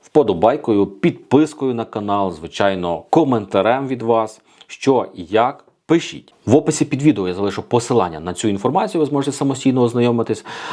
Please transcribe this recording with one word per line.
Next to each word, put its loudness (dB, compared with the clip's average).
вподобайкою, 2
підпискою 0
на -6
канал, -2
звичайно, -2
коментарем 0
від -6
вас, -2
що 0
і -14
як, -2
пишіть. -2
В 4
описі 0
під -4
відео 2
я -4
залишу -4
посилання 0
на -6
цю -2
інформацію, 0
ви 2
зможете -2
самостійно 0
ознайомитись, 0